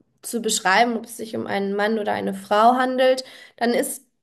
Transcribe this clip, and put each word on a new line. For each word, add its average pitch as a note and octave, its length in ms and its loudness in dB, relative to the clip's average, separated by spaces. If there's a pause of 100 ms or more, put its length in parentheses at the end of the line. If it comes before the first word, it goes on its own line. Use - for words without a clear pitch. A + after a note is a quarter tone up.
(240)
zu A#3 180 -6
beschreiben, A3 560 2
ob A3 80 -10
es - 120 -18
sich A3+ 180 -12
um A3+ 100 -6
einen G3 300 -4
Mann G#3+ 240 0
oder G#3 140 -4
eine G3 200 -4
Frau G#3+ 420 4
handelt, B3+ 480 2 (340)
dann A#3 140 0
ist - 320 -4 (200)